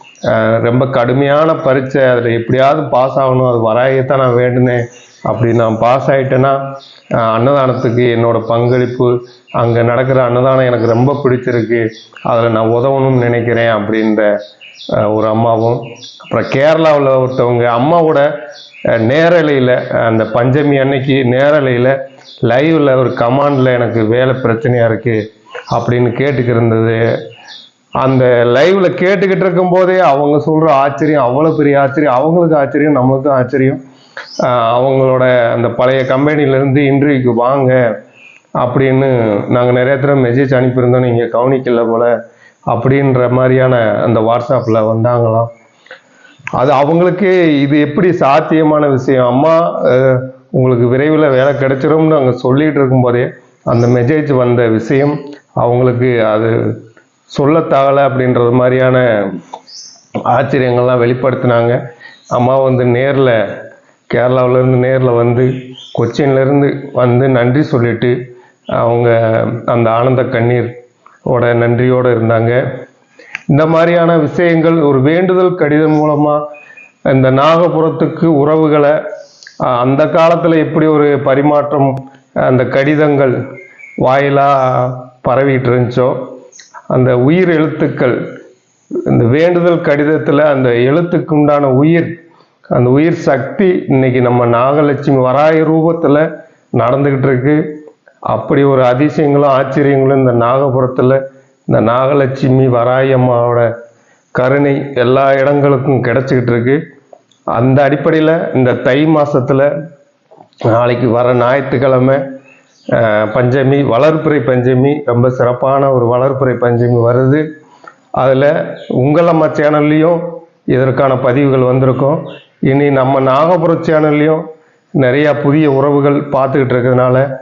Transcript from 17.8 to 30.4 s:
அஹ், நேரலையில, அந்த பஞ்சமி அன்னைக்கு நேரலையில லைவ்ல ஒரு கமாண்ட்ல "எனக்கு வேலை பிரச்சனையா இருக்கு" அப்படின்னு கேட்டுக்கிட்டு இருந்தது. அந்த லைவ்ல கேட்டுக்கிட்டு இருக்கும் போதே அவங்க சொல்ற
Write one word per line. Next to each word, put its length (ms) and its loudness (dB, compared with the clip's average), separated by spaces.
அஹ், 120 0
நேரலையில, 880 0
அந்த 360 0
பஞ்சமி 560 0
அன்னைக்கு 320 -2
நேரலையில 840 0
லைவ்ல 520 2
ஒரு 160 0
கமாண்ட்ல 560 0
"எனக்கு 400 0
வேலை 280 0
பிரச்சனையா 500 -2
இருக்கு" 480 -2
அப்படின்னு 420 -2
கேட்டுக்கிட்டு 360 -2
இருந்தது. 720 0
அந்த 560 0
லைவ்ல 480 2
கேட்டுக்கிட்டு 500 0
இருக்கும் 260 0
போதே 280 2
அவங்க 380 2
சொல்ற 340 0